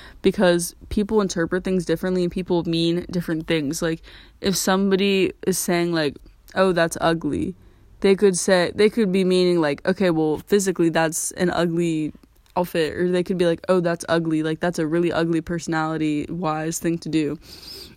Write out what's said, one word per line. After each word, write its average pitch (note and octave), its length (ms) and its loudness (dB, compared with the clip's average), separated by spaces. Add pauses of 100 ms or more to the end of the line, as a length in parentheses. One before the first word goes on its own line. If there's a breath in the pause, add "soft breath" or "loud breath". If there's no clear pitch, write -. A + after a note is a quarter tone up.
(220 loud breath)
because F3 520 2 (140)
people G#3+ 320 0
interpret F3+ 440 -2
things F#3 220 0
differently F#3 380 0
and F3 80 -2
people F3 320 -2
mean E3+ 480 0
different E3+ 360 -4
things. D#3+ 340 -2
Like, E3 200 -2 (380 loud breath)
if F#3+ 160 -2
somebody F#3+ 800 2 (120)
is F#3 120 0
saying, F3 340 0
like, D#3 240 -2 (400)
"Oh, F#3+ 160 4
that's E3+ 300 0
ugly," E3 540 0 (440 soft breath)
they G3 160 4
could F#3+ 220 4
say, F3+ 360 2
they G#3+ 160 4
could G#3 220 0
be F#3+ 140 2
meaning, F3+ 340 4
like, D3 260 0
"Okay, F#3 260 2
well, D#3 260 2 (100)
physically F#3+ 400 2
that's D#3+ 440 -2
an F3+ 180 -2
ugly E3 640 0 (420)
outfit," F3 400 -2
or F3+ 160 0
they F3+ 120 2
could F#3 140 -4
be F3+ 80 2
like, E3 220 0
"Oh, F#3 140 2
that's E3+ 260 -2
ugly, D#3+ 340 0
like, D#3+ 200 -4
that's F3 180 -2
a D#3+ 80 0
really E3+ 240 0
ugly E3 300 0
personality-wise D#3+ 1400 -4
thing E3 200 -2
to - 100 -12
do." D3+ 280 0 (600 loud breath)